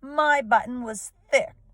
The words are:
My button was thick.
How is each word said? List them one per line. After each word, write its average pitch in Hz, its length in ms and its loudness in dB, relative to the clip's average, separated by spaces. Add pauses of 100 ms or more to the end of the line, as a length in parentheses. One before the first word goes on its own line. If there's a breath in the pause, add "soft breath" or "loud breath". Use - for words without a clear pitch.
My 294 380 0
button 233 420 0
was 220 280 -12 (200)
thick. - 220 2 (200)